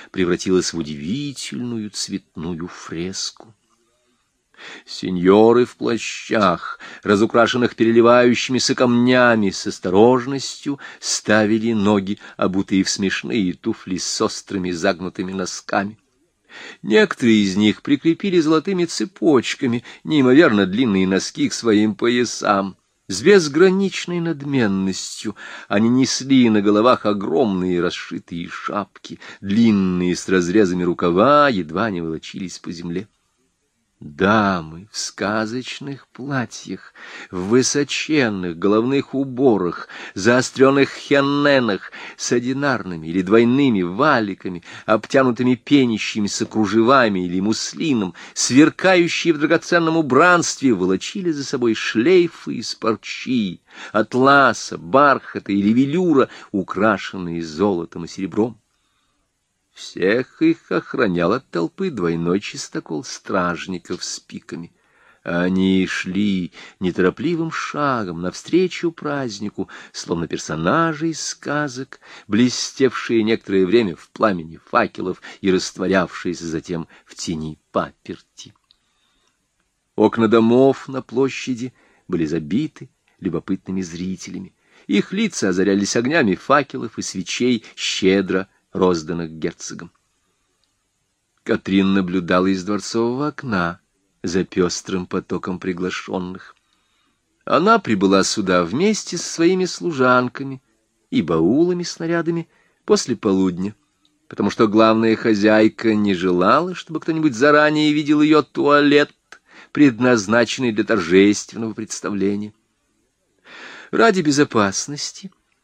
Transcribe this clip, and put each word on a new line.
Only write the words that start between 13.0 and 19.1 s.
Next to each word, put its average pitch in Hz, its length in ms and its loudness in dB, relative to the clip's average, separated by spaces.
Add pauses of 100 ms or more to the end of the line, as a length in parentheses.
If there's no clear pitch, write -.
туфли 92 440 -6
с - 220 -6
острыми 98 500 -4
загнутыми 92 600 -4
носками. 101 680 -6 (840)
Некоторые 131 600 4
из 95 140 -2
них 104 260 2
прикрепили 165 560 0
золотыми 165 460 0
цепочками 135 1000 0 (220)